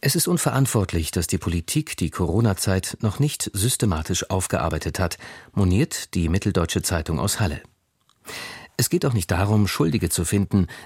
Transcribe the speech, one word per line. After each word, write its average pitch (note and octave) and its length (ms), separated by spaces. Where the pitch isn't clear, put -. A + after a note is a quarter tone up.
Es C#3+ 140
ist E3 120
unverantwortlich, B2 840
dass F2 160
die F#2 100
Politik F2 600
die E2 120
Corona-Zeit F#2+ 920
noch G#2 180
nicht - 340
systematisch F#2+ 760
aufgearbeitet E2+ 680
hat, F2+ 220
moniert G2 640
die E2+ 140
Mitteldeutsche F2+ 520
Zeitung D#2+ 380
aus G2 200
Halle. G#2+ 220
Es - 120
geht E3+ 160
auch C3+ 80
nicht G2+ 180
darum, G2+ 380
Schuldige F2+ 400
zu F2 160
finden. G2 420